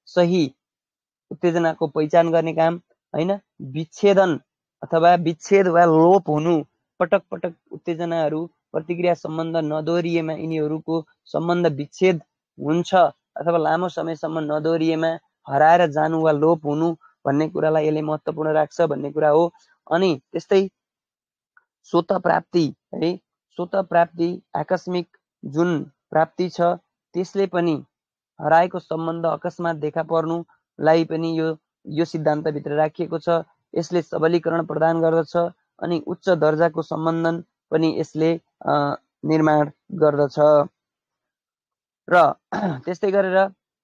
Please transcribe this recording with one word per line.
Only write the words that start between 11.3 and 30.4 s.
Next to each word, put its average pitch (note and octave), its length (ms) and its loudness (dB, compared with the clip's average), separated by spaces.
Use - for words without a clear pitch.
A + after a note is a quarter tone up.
विच्छेद D#3 540 0
हुन्छ E3+ 360 -2
अथवा E3+ 220 -2
लामो E3 320 0
समयसम्म D#3+ 500 -8
नदोहोरिएमा D#3+ 800 -2
हराएर D#3 440 4
जानु D#3 300 0
वा D#3+ 100 4
लोप D#3 340 2
हुनु D#3 280 -2
भन्ने D3 240 0
कुरालाई D#3 380 0
यसले D3+ 140 -2
महत्त्वपूर्ण D#3 500 -6
राख्छ D#3 300 -2
भन्ने C#3+ 300 -2
कुरा D3+ 180 0
हो। E3+ 240 2
अनि E3+ 300 0
त्यस्तै F#3+ 380 0
स्वत E3+ 300 -2
प्राप्ति, E3+ 640 0
है, E3+ 220 -2
स्वत F3+ 260 -8
प्राप्ति, F3 640 -2
आकस्मिक F3 640 -6
जुन D#3+ 380 -2
प्राप्ति D#3+ 640 -4
छ, - 120 -8
त्यसले F#3+ 340 -4
पनि E3+ 380 -2
हराएको E3+ 380 2
सम्बन्ध E3 460 -6
अकस्मात E3 500 -4
देखा D3+ 280 -6
पर्नुलाई D#3+ 1000 -2